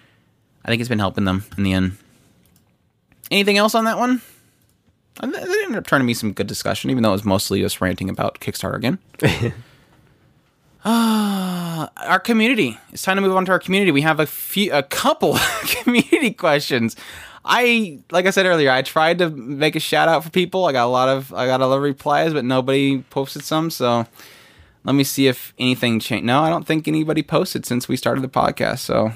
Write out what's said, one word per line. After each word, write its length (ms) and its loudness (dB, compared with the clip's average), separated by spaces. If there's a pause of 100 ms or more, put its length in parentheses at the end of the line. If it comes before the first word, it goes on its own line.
(640)
I 60 -12
think 120 0
it's 100 -4
been 80 0
helping 260 0
them 200 0 (120)
in 60 -2
the 100 2
end. 240 0 (1300)
Anything 260 2
else 180 2
on 100 2
that 120 0
one? 240 0 (1000)
I 60 -8
th-, 80 -6
that 140 -10 (160)
ended 140 -4
up 80 -8
turning 200 2
me 80 0
some 180 -4
good 160 -4
discussion, 420 -4
even 120 0
though 80 4
it 20 2
was 120 -2
mostly 380 0
just 180 -4
ranting 300 -2
about 300 -4
Kickstarter 360 -6
again. 220 -2 (240)
<laughs> 320 0 (1300)
Uh, 1080 0 (100)
our 200 2
community. 600 2 (120)
It's 120 -12
time 140 0
to 40 0
move 160 2
on 80 2
to 80 0
our 60 2
community. 340 2
We 80 4
have 180 2
a 80 4
few, 460 -4
a 100 2
couple 540 0 (160)
<laughs> 80 -6 (220)
community 500 2
questions. 640 0 (480)
I, 540 2 (120)
like 140 2
I 60 4
said 160 2
earlier, 240 4
I 100 4
tried 380 2
to 100 2
make 480 -2
a 40 -2
shout 280 2
out 160 2
for 60 -14
people. 340 0
I 80 2
got 140 2
a 20 2
lot 220 2
of, 240 -4
I 120 -2
got 140 2
a 60 2
lot 100 4
of 60 0
replies, 500 0
but 140 -2
nobody 640 0
posted 340 -6
some. 260 -2
So 360 0 (800)
let 100 0
me 100 4
see 220 0
if 320 -2
anything 420 0
changed. 240 -4
No, 180 2
I 60 2
don't 180 -2
think 220 -2
anybody 340 0
posted 440 -2
since 200 -4
we 120 -2
started 240 -2
the 60 -6
podcast. 500 -2
So 380 -2